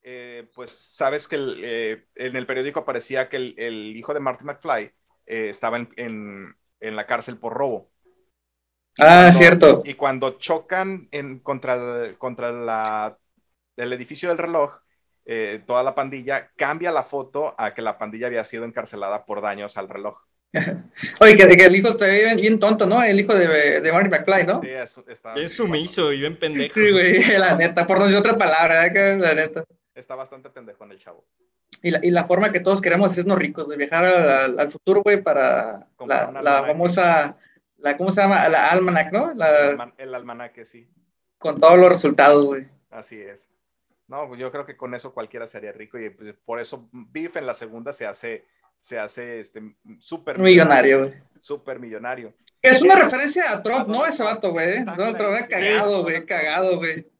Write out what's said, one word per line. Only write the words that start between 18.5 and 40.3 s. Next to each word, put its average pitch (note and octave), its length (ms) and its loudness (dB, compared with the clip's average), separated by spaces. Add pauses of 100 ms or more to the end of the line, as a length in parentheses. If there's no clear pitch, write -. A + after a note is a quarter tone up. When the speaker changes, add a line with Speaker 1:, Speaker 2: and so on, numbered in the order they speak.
Speaker 1:
encarcelada G#2 580 -10
por G#2 160 -10
daños G2+ 380 -10
al G2 100 -12
reloj. G2 300 -14 (340)
Speaker 2:
<laughs> - 680 -6
Oye, G#3+ 160 10
que, F#3+ 200 10
que F3+ 100 10
el F3 100 8
hijo G3 120 2
está G#3 180 0
bien, G#3+ 300 2
bien G#3+ 240 0
tonto, G#3+ 260 2
¿no? A3+ 160 2
El G3+ 160 2
hijo G3+ 160 0
de, D#3 460 2
de D#3+ 120 -2
Marty G3 180 2
McFly, F3+ 360 0
¿no? F#3 160 -2
Speaker 1:
Sí, C3 80 -12
es, C3 280 -12 (100)
está A2+ 260 -20
Speaker 3:
Bien D3 120 -6
Speaker 1:
bien - 20 -10
Speaker 3:
sumiso E3+ 540 -6
Speaker 1:
pasado. D3 100 0
Speaker 3:
y C#3 80 -6
bien D#3 180 -8
pendejo. D3+ 360 -6
Speaker 2:
Sí, G#3+ 180 2
güey, F#3 320 4
<laughs> A3 140 2
la F#3 180 2
neta, E3+ 300 0
por F#3+ 120 0
no G3 60 4
decir G3+ 140 4
otra A3 200 2
palabra, E3 480 2
¿eh? G3 320 0
La E3+ 160 2
neta. D#3 300 -4 (300)
Speaker 1:
Está C3 200 -18
bastante C3 360 -18
pendejo A2 340 -20
en G2+ 80 -20
el G2 60 -20
chavo. F2 260 -20 (580)
Speaker 2:
Y F3 80 -2
la, E3 120 0
y F3 80 2
la F3 140 2
forma F#3 280 2
que F3+ 80 -2
todos F#3+ 200 0
queremos F#3 300 2
hacernos F3+ 280 -2
ricos, D3 300 -6
de D3+ 80 -10
viajar D3+ 280 -2
al, F3+ 240 4
al, C3+ 320 0
al D3 100 -2
futuro, G3 320 0
güey, G3+ 200 2
para B2+ 640 -2 (100)
Speaker 1:
Comprar C3 280 -2
Speaker 2:
la, - 40 -8
Speaker 1:
un C3 60 -14
Speaker 2:
la C#3 40 -12 (200)
Speaker 1:
almanaque. C3 140 -2
Speaker 2:
famosa, E3+ 640 0 (420)
la, C#3+ 180 -4
¿cómo F#3 160 -4
se G3 80 0
llama? G3 280 2
La C#3+ 220 2
almanac, F3 420 0
¿no? C#4+ 220 -2
La E3+ 140 0 (120)
Speaker 1:
El C#3+ 100 2
alma-, A#2+ 280 -8
el C3 160 -16
almanaque, A#2+ 500 -16